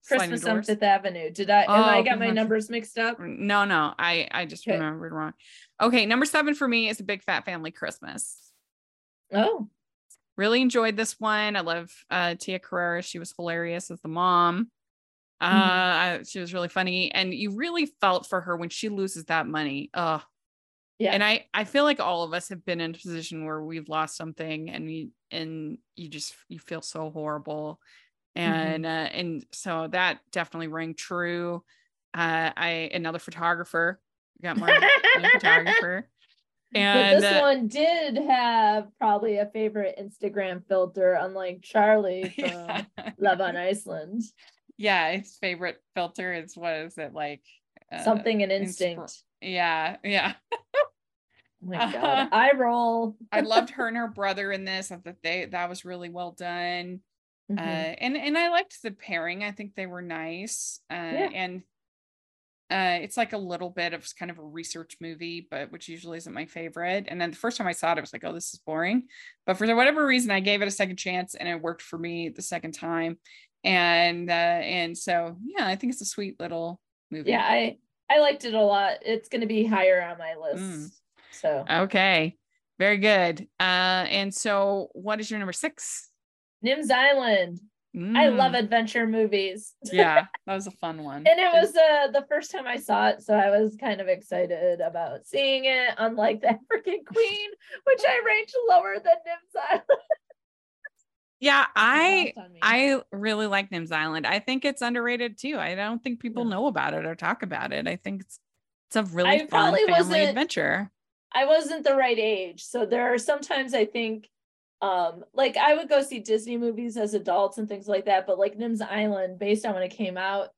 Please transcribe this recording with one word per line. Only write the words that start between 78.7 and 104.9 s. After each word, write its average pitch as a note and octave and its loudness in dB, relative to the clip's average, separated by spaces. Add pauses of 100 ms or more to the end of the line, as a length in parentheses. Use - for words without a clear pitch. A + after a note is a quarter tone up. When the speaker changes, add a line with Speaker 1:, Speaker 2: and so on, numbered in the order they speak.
Speaker 2:
It's A3 -4
gonna A#3 -2
be A3 2
higher F#3+ 4
on E3+ -8
my E3 -8
list. D#3+ -6
Speaker 1:
Mm. E3+ -10 (400)
Speaker 2:
So. D3 -2
Speaker 1:
Okay. F3+ 2 (420)
Very G3+ 4
good. F#3+ 4 (100)
Uh, F#3 2
and G3 -2
so G3+ 0
what G#3+ -4
is G#3+ -8
your A3 -4
number F#3+ -6
six? - -8 (520)
Speaker 2:
Nim's C#4 0
Island. A#3+ 4 (540)
I C#4+ 6
love C4 4
Speaker 1:
Mm. B3+ 0
Speaker 2:
adventure A3+ 0
movies. G#3 0
<laughs> G#3+ -10
Speaker 1:
Yeah, F3 6 (200)
that G3 -4
was G3 -6
a F#3 -14
fun D#3+ -8
one. C#3+ -2
Speaker 2:
And E4+ 8
it F4+ 4
Speaker 1:
Did - -
Speaker 2:
was, E4 6
uh, D4+ 6
the C#4 2
first D4+ -2
time C4+ -8
I A#3+ -6
saw G#3+ 2
it, G#3 -2
so G#3+ 2
I G3+ 4
was G#3+ 4
kind G#3 -2
of F#3+ -4
excited F3+ 0
about E3 -6
seeing C4+ 0
it, B3+ 2
unlike A3 0
the C4+ 4
<laughs> - 4
African F#4+ -2
Queen, G#4 0 (340)
which C5+ 4
I B4 2
ranked G#4+ 0 (140)
lower F4+ 6
than E4+ 4 (120)
Nim's E4+ -8
Island. F#4 2
<laughs> C#5+ 8 (1500)
Speaker 1:
Yeah, C#4 6 (100)
I, D#4 4
Speaker 2:
Lost F#3 -16
on F3+ -20
me. F3 -20
Speaker 1:
I B3+ 4 (120)
really G#3+ -2
like G3 0
Nim's E3 -6
Island. D#3 -2
I G3 0
think C4 -4
it's C#4 -2
underrated A#3+ -2